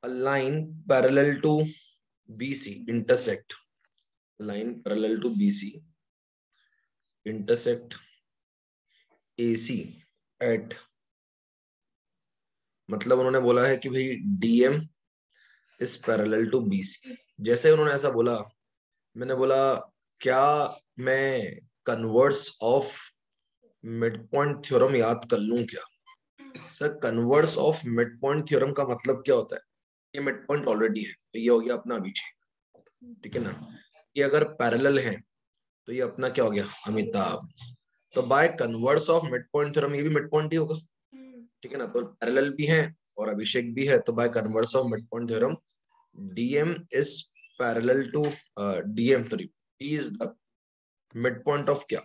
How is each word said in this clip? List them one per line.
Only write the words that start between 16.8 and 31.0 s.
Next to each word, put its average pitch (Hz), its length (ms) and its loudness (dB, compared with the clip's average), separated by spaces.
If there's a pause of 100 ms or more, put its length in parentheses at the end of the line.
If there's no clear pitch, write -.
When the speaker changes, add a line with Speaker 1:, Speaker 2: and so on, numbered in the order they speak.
Speaker 1:
C।" - 340 -10 (240)
जैसे 117 300 4
उन्होंने 151 220 4
ऐसा 139 180 0
बोला, 117 280 2 (760)
मैंने 127 180 -4
बोला, 135 400 2 (460)
"क्या 131 240 4 (540)
मैं 131 580 -2 (340)
converse 117 540 2 (180)
of 127 220 2 (1000)
midpoint 117 840 -2
theorem 131 280 4
याद 113 340 0
कर 117 80 2
लूं 113 280 0
क्या?" - 240 -14 (800)
सर, - 340 -4
converse 123 520 2
of 147 180 2
midpoint 123 720 -2
theorem 139 280 2
का 143 80 0
मतलब 123 320 -2
क्या - 180 2
होता - 220 -2
है? - 40 -10 (560)
ये 143 60 -6
midpoint 139 520 -2
already 104 320 0